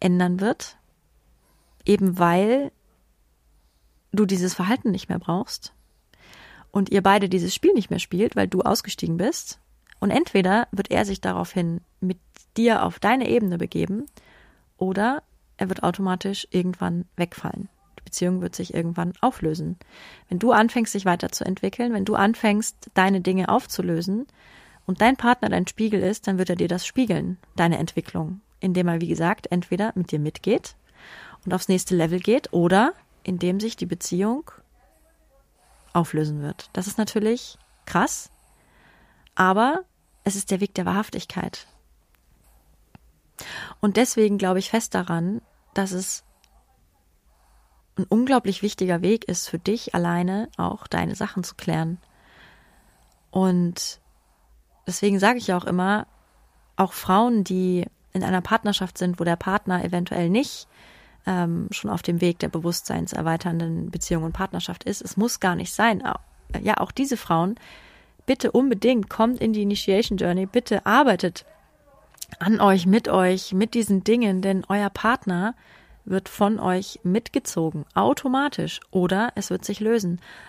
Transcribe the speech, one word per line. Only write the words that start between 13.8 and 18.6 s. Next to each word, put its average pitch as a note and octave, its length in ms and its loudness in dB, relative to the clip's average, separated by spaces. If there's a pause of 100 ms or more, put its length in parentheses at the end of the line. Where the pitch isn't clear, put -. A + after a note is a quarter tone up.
oder G3+ 460 0 (340)
er F#3 140 -4
wird - 120 -4
automatisch F#3+ 680 -2
irgendwann F3+ 560 -2 (100)
wegfallen. - 540 -6 (280)
Die - 60 -20
Beziehung F3+ 380 -2
wird F3 120 -6
sich - 200 -8